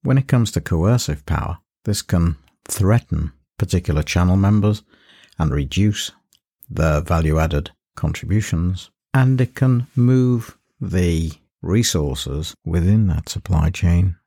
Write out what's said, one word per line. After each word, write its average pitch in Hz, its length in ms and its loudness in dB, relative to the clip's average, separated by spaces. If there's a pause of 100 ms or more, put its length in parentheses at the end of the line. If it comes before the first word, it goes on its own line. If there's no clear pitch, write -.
When 131 160 2
it 135 100 -2
comes 117 240 2
to - 80 -2
coercive 90 640 -2
power, - 320 -4 (260)
this 104 180 -4
can 85 340 0 (320)
threaten 92 640 0 (260)
particular 87 460 -2
channel 90 320 2
members 104 480 2 (540)
and 78 140 0
reduce 87 600 0 (580)
their 78 300 0
value-added 78 680 0 (260)
contributions, 90 920 -2 (220)
and 131 280 2
it 123 140 -2
can 127 420 0
move 123 600 0 (240)
the 85 520 0 (280)
resources 78 920 -2 (100)
within 92 440 2
that 76 200 -2
supply 80 420 0
chain 87 460 2 (100)